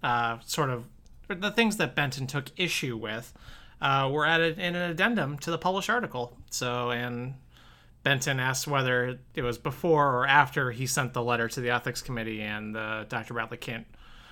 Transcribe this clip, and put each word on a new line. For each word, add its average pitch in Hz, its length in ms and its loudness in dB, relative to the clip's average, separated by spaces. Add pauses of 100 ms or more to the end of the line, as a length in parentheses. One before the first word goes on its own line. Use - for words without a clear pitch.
uh, 117 420 0
sort 147 260 0
of, 120 200 -4 (400)
or 196 60 -4
the 202 160 -2
things 214 260 2
that 143 180 0
Benton 135 320 -2
took 139 200 -4 (100)
issue 156 400 -2
with, 110 340 -8 (480)
uh, 139 320 2
were 147 140 2
added 165 340 4
in 175 160 -2
an 175 160 -2
addendum 170 460 2
to - 140 -4
the 165 80 0
published 185 300 0
article. 170 480 -2 (120)
So, 123 420 -2
and 120 440 -4 (680)
Benton 135 340 2
asks 131 300 0
whether 127 500 2 (160)
it 143 100 -2
was 120 140 -2
before 143 600 4
or 131 100 2
after 139 440 6
he 127 140 -4
sent 131 280 0
the 123 100 0
letter 117 240 2
to 127 140 -6
the 120 80 0
ethics 120 320 -2
committee, 110 400 -6
and, 107 340 -6
uh, 110 320 -6
Doctor 120 260 -6
Bradley 117 220 -6
can't, 117 320 -10 (440)